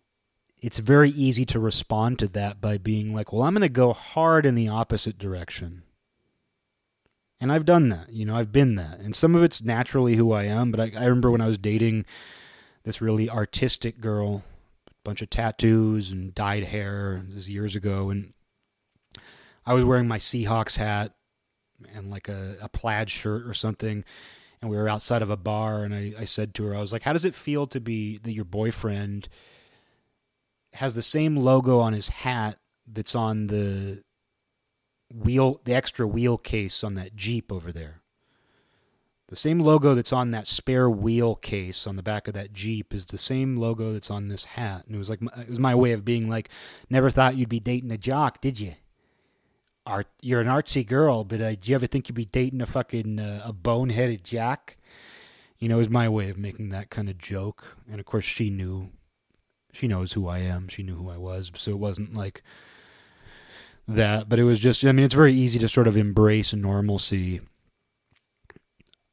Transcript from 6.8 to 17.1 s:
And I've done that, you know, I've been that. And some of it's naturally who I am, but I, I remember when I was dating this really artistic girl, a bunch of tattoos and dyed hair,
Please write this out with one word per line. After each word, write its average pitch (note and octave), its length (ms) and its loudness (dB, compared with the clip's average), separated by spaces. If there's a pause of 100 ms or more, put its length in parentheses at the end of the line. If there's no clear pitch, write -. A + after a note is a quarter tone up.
And B2+ 120 -2
I've D#3 140 0
done E3 240 6
that, E2+ 220 -6
you A2 140 -6
know, G#2+ 100 -2
I've A2 160 -2
been C3 240 4
that. E2+ 240 -8
And G#2 160 -6
some E3 200 4
of E3+ 80 6
it's - 180 2
naturally A#2+ 540 2
who A2+ 180 4
I G2+ 100 0
am, A2+ 280 0
but A2 100 0
I, A2+ 160 -2
I A#2+ 80 -2
remember B2 260 4
when A#2 80 4
I A2+ 80 2
was A2 100 0
dating A2 480 0 (800)
this - 160 -6
really A2 300 2
artistic A#2 720 -2
girl, G#2 420 -2 (440)
a - 40 -20 (140)
bunch G#2 160 -8
of G#2 80 -10
tattoos A2 840 2
and F#2 240 -8
dyed G2+ 300 -2
hair, G2 600 -6